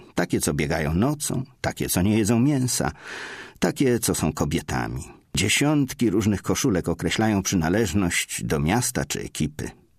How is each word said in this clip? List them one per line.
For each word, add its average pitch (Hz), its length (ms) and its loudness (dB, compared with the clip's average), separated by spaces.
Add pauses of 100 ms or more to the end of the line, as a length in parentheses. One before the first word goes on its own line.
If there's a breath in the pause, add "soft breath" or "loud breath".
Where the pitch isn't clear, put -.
(160)
Takie, - 240 0
co 87 140 0
biegają 76 400 0
nocą, 135 500 0 (180)
takie, - 280 -2
co 90 120 2
nie 107 160 4
jedzą 113 220 4
mięsa, 127 520 2 (680 loud breath)
takie, 123 400 2
co 92 160 0
są 78 180 0
kobietami. 65 680 -4 (320)
Dziesiątki 135 760 2
różnych 101 320 2
koszulek 92 480 0
określają 98 540 0
przynależność 92 1000 0
do 73 160 0
miasta 80 460 0
czy - 160 -6
ekipy. - 480 -6 (300)